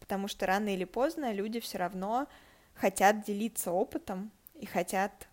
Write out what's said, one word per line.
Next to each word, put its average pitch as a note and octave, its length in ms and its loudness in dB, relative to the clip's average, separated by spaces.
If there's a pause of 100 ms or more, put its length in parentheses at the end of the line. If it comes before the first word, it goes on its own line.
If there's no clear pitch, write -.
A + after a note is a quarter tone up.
Потому G3 280 -4
что - 180 -4
рано G3+ 260 2
или F#3 120 0
поздно C4+ 500 0
люди A3 260 -4
всё - 160 -8
равно G3 500 -2 (480)
хотят F#3+ 480 6
делиться G3+ 480 -2
опытом G#3 600 -2 (240)
и D4 100 -14
хотят F#3+ 680 -2